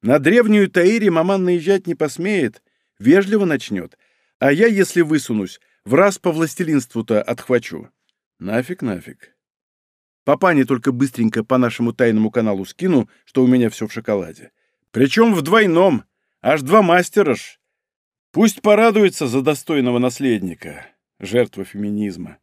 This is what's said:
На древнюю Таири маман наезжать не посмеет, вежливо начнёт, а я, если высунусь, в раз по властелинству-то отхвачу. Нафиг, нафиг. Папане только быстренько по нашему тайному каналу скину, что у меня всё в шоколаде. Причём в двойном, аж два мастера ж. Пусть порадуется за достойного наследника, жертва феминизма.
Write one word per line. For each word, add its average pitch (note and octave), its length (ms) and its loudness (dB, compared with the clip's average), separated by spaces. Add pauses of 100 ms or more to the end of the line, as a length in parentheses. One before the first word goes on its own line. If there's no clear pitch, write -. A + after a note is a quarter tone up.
На B2+ 180 2
древнюю G#3 520 2
Таири G#3 400 2
маман F3+ 340 0
наезжать F3+ 420 -2
не E3 80 -6
посмеет, D#3 680 -4 (360)
вежливо G3 460 2
начнёт, B2 540 -6 (400)
а C#3 140 2
я, F#3+ 140 2
если G3 360 0
высунусь, C3 580 -2 (240)
в G#2 100 -4
раз F#3+ 240 2
по F3 140 -2
властелинству-то D3 920 -2
отхвачу. - 680 -6 (480)
Нафиг, A#2+ 440 -6
нафиг. - 540 -10 (880)
Папане D3 400 2
только C3 280 -2
быстренько A#2+ 520 -2
по C3 140 0
нашему A#2 340 -2
тайному A2 380 0
каналу G#2 340 -4
скину, D#3+ 440 -2 (160)
что C3 200 0
у - 20 4
меня B2 240 2
всё - 160 -10
в - 60 -14
шоколаде. G2 600 -8 (380)
Причём G3+ 440 2
в E3 80 -2
двойном, F3 600 2 (360)
аж D3 220 0
два F#3 200 4
мастера F3 520 2
ж. - 240 -14 (720)
Пусть G#3+ 320 0
порадуется G#3 640 2
за B2+ 160 -2
достойного C3+ 560 -2
наследника, G#2+ 880 -4 (320)
жертва G2 460 -4
феминизма. G2+ 800 -8